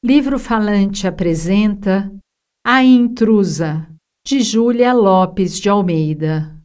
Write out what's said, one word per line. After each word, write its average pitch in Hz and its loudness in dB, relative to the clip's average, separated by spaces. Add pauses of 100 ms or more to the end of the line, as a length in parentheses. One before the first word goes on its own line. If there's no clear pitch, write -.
Livro 277 2
Falante 208 -2
apresenta 190 -2 (520)
A 254 2
Intrusa, 208 2 (380)
de 269 -2
Júlia 233 0
Lopes 185 2
de 208 -2
Almeida. 156 -2